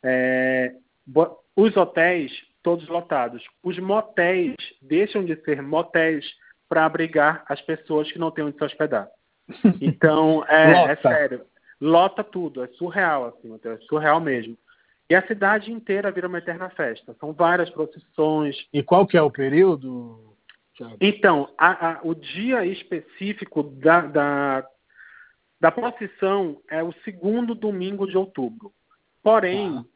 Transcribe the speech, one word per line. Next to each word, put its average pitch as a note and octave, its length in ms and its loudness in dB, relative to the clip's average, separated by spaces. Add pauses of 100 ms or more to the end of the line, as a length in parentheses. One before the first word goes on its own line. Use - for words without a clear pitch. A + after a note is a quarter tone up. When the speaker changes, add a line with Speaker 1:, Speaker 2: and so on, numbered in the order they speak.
Speaker 1:
é, B2+ 680 0 (320)
bo-, D#3 320 2 (180)
os G3+ 220 4
hotéis, E3+ 540 0 (320)
todos E3+ 260 -2
lotados. C3+ 520 -4 (220)
Os F3+ 160 -6
motéis F#3+ 760 -2 (260)
deixam F#3+ 420 -2
de E3 200 -4
ser C#3+ 180 -4
motéis D#3+ 640 -2 (420)
pra D#3+ 180 2
abrigar D#3+ 640 0
as D3 140 -6
pessoas D3+ 500 -4
que - 80 -14
não D#3+ 120 -4
têm D#3 120 -8
onde D3 140 -8
se - 60 -2
hospedar. C3 440 -4 (400)
Speaker 2:
<laughs> - 340 0
Speaker 1:
Então, D#3 680 2
é, D#3+ 240 8
é - 20 8
Speaker 2:
Lota. D3 360 4
Speaker 1:
sério. C#3 320 0 (400)
Lota E3+ 440 2
tudo, C#3+ 380 -10
é B2 100 -10
surreal, E3 540 -4
assim, A2+ 360 -18
é A2+ 140 -12 (100)
surreal D3+ 320 2
mesmo. A#2+ 380 -6 (520)
E E3 60 4
a F#3 100 4
cidade G#3 460 -2
inteira G3+ 400 -4
vira F3 160 -8
uma F3 100 -8
eterna E3+ 320 -10
festa. - 500 -10
São D3+ 140 -12
várias E3+ 360 2
procissões. D#3 840 -4 (160)
Speaker 2:
E C#3+ 120 -2
qual F#3 240 4
que - 100 -2
é D#3+ 40 6
o D3 100 2
período, C3 1040 0 (420)
Thiago? A#2 240 -16
Speaker 1:
Então, F#3+ 560 2
a, E3+ 360 2
a, E3 100 -12
o E3 100 -4
dia G3 520 -4
específico F#3 1000 -8
da, C#3+ 380 2
da, C#3+ 640 -2 (960)
da E3 120 4
procissão G3 880 -4 (120)
é D#3+ 140 -6
o E3+ 100 -8 (120)
segundo A3 500 -4
domingo G3 520 -6
de F#3 100 -2
outubro. B2+ 540 -6 (520)
Porém, G3+ 500 2
Speaker 2:
Tá. B2 100 -8 (120)